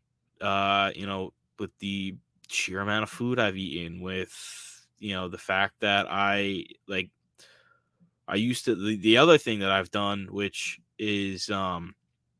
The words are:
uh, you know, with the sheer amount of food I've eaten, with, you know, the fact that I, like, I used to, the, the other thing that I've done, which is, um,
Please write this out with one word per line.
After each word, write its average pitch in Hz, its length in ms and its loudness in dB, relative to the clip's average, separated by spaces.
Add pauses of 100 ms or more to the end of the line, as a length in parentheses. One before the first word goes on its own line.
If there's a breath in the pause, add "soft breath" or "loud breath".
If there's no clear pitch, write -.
(420)
uh, 98 540 4
you 95 120 -8
know, 95 260 -6 (260)
with 101 200 -8
the 98 360 -4 (340)
sheer 95 320 -4
amount 104 220 0
of 104 60 -4
food 123 300 -2
I've 101 180 0
eaten, 85 440 -8
with, - 840 -10 (120)
you 104 140 -8
know, 92 160 -6
the 90 80 -10
fact 98 440 0
that 101 280 2
I, 101 560 0 (220)
like, 95 220 -4 (1200 soft breath)
I 90 80 -4
used 117 300 0
to, 117 100 2
the, 104 220 -2
the 110 200 6
other 156 200 10
thing 110 220 -2
that 98 120 0
I've 95 200 0
done, 101 400 -2
which - 480 -6 (200)
is, 101 500 -4
um, 92 460 -4 (440)